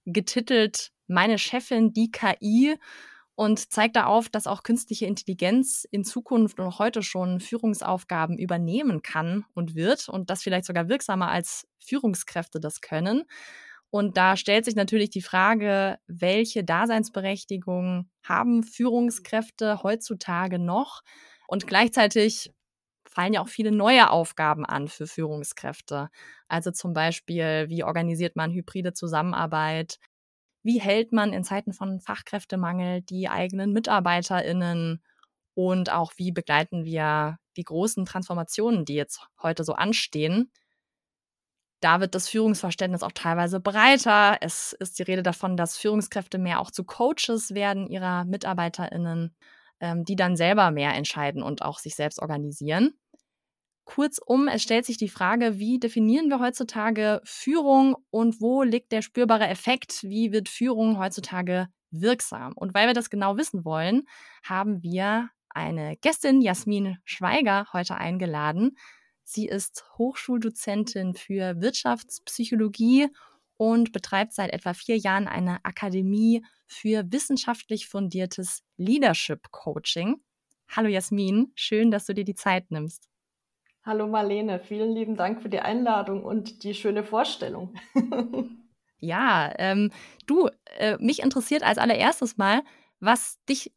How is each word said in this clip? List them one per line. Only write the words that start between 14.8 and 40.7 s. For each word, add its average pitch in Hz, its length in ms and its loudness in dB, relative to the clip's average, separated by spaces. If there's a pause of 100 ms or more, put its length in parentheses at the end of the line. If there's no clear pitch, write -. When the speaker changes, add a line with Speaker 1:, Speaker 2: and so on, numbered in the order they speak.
Speaker 1:
die 190 120 -6
Frage, 196 840 2
welche 190 560 0
Daseinsberechtigung 185 1500 -2 (140)
haben 226 400 2
Führungskräfte 226 1200 -2
heutzutage 190 760 -4
noch? 180 420 -2 (460)
Und 185 200 -6
gleichzeitig 220 840 2 (600)
fallen 185 180 0
ja 196 80 2
auch 190 60 -6
viele 214 240 -2
neue 214 380 8
Aufgaben 156 560 0
an 143 240 -4
für - 180 -10
Führungskräfte. 147 1040 -8 (400)
Also 170 220 -2
zum 175 220 -6
Beispiel, 160 760 -2
wie 170 140 -2
organisiert 170 520 -2
man 165 160 -2
hybride 180 420 -6
Zusammenarbeit? 160 1080 -2 (640)
Wie 226 180 2
hält 220 320 2
man 208 180 2
in 190 140 -4
Zeiten 202 260 -4
von 190 300 -8
Fachkräftemangel 180 1000 -4
die 185 280 -6
eigenen 190 420 -2
MitarbeiterInnen? 175 1300 0 (520)
Und 185 380 0
auch, 165 260 0
wie 180 160 -2
begleiten 165 500 0
wir 156 540 -2 (180)
die 175 80 -8
großen 185 420 -2
Transformationen, 185 800 -2
die 143 120 -4
jetzt - 300 -6 (160)
heute 165 220 -2
so 156 100 -4
anstehen? 185 800 0 (1300)